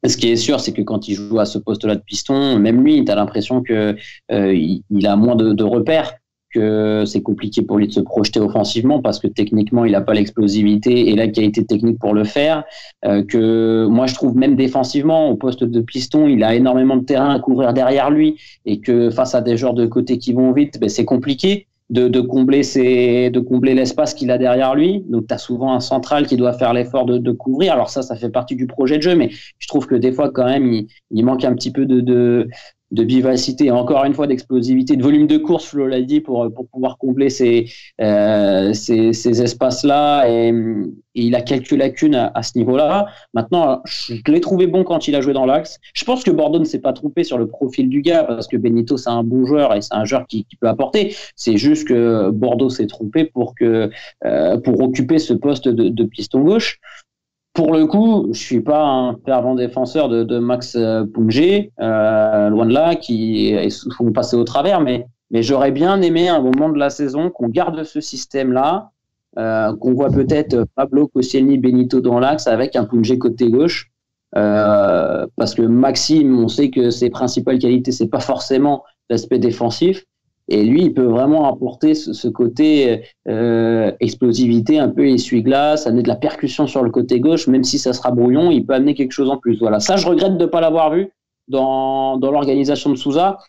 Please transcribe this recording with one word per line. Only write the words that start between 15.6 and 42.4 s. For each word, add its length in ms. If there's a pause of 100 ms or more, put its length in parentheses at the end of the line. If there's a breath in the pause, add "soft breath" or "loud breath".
de 180
piston, 460
il 160
a 120
énormément 420
de 80
terrain 300
à 40
couvrir 340
derrière 380
lui 300 (240 loud breath)
et 160
que 300
face 240
à 60
des 160
joueurs 180
de 120
côté 320
qui 140
vont 200
vite, 280
ben, 80
c'est 160
compliqué 600 (240)
de, 180
de 140
combler 400
ses, 680
de 120
combler 340
l'espace 400
qu'il 160
a 80
derrière 360
lui. 360
Donc, 160
t'as 100
souvent 380
un 60
central 460
qui 100
doit 180
faire 180
l'effort 320
de, 140
de 140
couvrir. 420
Alors 160
ça, 100
ça 160
fait 140
partie 260
du 100
projet 300
de 60
jeu, 120
mais 160 (280 loud breath)
je 100
trouve 180
que 80
des 180
fois, 180
quand 160
même, 260
il, 140 (240 loud breath)
il 140
manque 200
un 100
petit 160
peu 140
de, 160
de, 480 (440 loud breath)
de 100
vivacité, 680
encore 340
une 100
fois, 120
d'explosivité, 720
de 60
volume 240
de 120
course, 280
Flo 200
l'a 140
dit, 200
pour, 340
pour 140
pouvoir 300
combler 320
ces, 400 (300 loud breath)
euh, 720
ces, 380
ces 300
espaces-là. 840
Et, 240 (640)
et 80
il 120
a 60
quelques 320
lacunes 420
à, 200
à 80